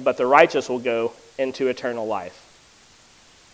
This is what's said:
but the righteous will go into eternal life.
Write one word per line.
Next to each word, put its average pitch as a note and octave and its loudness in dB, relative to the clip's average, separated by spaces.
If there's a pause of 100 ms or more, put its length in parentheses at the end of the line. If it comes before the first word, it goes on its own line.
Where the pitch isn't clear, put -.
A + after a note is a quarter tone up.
but C3 0
the B2+ 0
righteous D3 4
will B2+ -2
go A#2 -2 (260)
into C3 -2
eternal A#2+ -6
life. F#2+ -8 (1080)